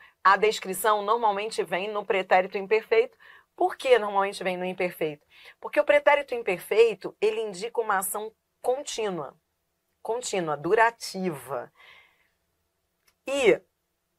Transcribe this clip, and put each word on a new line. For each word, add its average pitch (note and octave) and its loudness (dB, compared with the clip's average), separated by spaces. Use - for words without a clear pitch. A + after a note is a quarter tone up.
A G3 4
descrição G#3 0
normalmente G#3+ -2
vem F3+ -4
no G#3 -6
pretérito F#3 2
imperfeito. A3 0
Por F4+ -2
que B3+ 4
normalmente G3+ -2
vem F3+ -2
no F3+ -4
imperfeito? F3 -4
Porque - -2
o D4 2
pretérito C#4+ 4
imperfeito, G#3 0
ele A3 0
indica G#3+ -6
uma G#3+ 0
ação G#3 -6
contínua. G#3+ -4
Contínua, F#3+ -4
durativa. E3+ -2
E C4 2